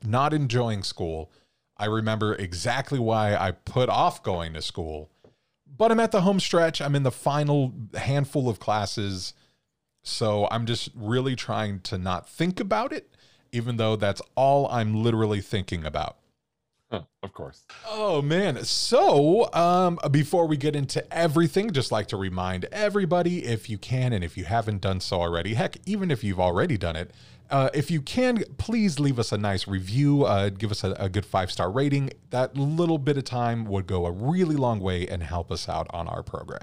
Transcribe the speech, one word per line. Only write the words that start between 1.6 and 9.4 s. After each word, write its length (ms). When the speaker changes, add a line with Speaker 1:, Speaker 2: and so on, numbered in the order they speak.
Speaker 1:
I 100
remember 460
exactly 680
why 340
I 160
put 380
off 340
going 320
to 80
school, 480
but 240
I'm 80
at 140
the 80
home 180
stretch. 420
I'm 140
in 80
the 80
final 640
handful 540
of 120
classes, 720